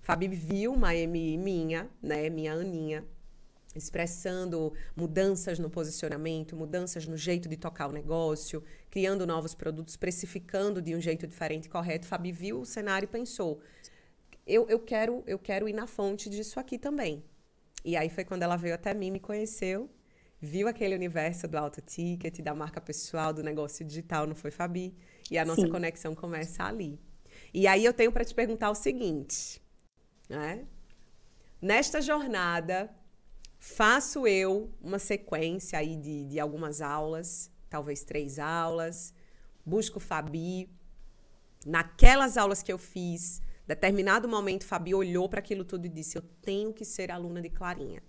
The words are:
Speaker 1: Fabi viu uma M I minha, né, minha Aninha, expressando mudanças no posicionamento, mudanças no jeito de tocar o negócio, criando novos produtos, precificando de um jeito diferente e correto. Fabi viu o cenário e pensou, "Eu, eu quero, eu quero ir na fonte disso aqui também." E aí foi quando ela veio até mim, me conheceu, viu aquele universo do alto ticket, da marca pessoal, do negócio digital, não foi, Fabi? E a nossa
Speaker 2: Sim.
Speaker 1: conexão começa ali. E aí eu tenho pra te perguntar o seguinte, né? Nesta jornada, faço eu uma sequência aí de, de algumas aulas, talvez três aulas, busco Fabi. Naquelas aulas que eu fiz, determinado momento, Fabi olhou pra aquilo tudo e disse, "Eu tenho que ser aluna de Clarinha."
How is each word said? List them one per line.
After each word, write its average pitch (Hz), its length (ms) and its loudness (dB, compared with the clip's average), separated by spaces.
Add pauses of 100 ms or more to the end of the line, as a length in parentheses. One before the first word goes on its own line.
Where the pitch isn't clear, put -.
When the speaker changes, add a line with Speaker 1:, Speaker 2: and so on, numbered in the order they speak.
Speaker 1:
Fabi 190 280 0
viu 190 440 -2
uma 214 220 6
M 165 400 0
I - 20 0
minha, 170 540 -2 (120)
né, 151 280 -2
minha 156 240 -4
Aninha, 160 500 -4 (720)
expressando 170 960 -4 (220)
mudanças 180 640 0
no 165 100 -2
posicionamento, 160 880 -4
mudanças 160 500 -4
no 160 100 -6
jeito 175 320 0
de 156 80 -4
tocar 160 320 -6
o 139 40 -4
negócio, 156 720 -2 (280)
criando 190 360 2
novos 160 280 -2
produtos, 160 420 -6
precificando 185 840 -2
de 165 140 -2
um 170 60 -2
jeito 160 260 -2
diferente 160 400 -6
e - 20 -20
correto. 170 380 -4
Fabi 175 240 -4
viu 196 300 -6
o 247 60 -8
cenário 202 400 -2
e - 20 -12
pensou, 214 520 -4 (840)
"Eu, 220 220 4
eu 220 100 4
quero, 226 480 -2
eu 190 120 -4
quero 202 300 -2
ir 208 40 -4
na 214 140 -6
fonte 208 440 -4
disso 208 300 -6
aqui 262 180 -8
também." 220 460 -4 (600)
E 165 120 0
aí 160 120 2
foi 180 160 -6
quando 180 180 -4
ela 175 140 2
veio 170 180 -2
até 202 200 -4
mim, 190 160 -4
me 190 100 -6
conheceu, 208 720 -4 (500)
viu 180 280 0
aquele 226 260 0
universo 170 540 -2
do 160 80 -4
alto 147 240 -4
ticket, 175 600 -4
da 151 140 -4
marca 156 260 -6
pessoal, 156 520 -4
do 156 100 -4
negócio 151 420 -4
digital, 156 420 -4
não 156 80 -4
foi, 147 160 -8
Fabi? 180 440 -4 (360)
E 170 80 2
a 165 60 4
nossa 165 180 6
Speaker 2:
Sim. 170 80 6
Speaker 1:
conexão 165 440 -2
começa 170 500 -6
ali. 190 360 -6 (520)
E 196 140 6
aí 196 180 8
eu 240 80 8
tenho 233 200 6
pra 233 120 4
te - 100 -6
perguntar 220 360 2
o 214 40 0
seguinte, 214 840 -2 (680)
né? 165 380 -6 (960)
Nesta 262 400 4
jornada, 196 920 0 (640)
faço 254 680 4
eu 190 440 4 (120)
uma 190 160 -4
sequência 175 800 -2
aí 156 180 -2
de, 147 300 -6
de 143 120 -4
algumas 151 440 -4
aulas, 156 680 -4 (200)
talvez 147 340 -6
três 143 340 -4
aulas, 165 760 -2 (500)
busco 202 340 0
Fabi. 165 720 -4 (960)
Naquelas 220 720 12
aulas 202 260 2
que 196 100 -4
eu 185 40 -2
fiz, 175 640 -6 (260)
determinado 196 600 4
momento, 196 380 0
Fabi 175 280 0
olhou 185 320 2
pra 196 120 -2
aquilo 196 260 -4
tudo 180 220 -6
e - 20 -4
disse, 156 300 -6
"Eu 170 40 -8 (200)
tenho 208 280 -2
que 214 140 -10
ser 185 260 -6
aluna 175 300 -6
de 170 80 -8
Clarinha." 175 600 -6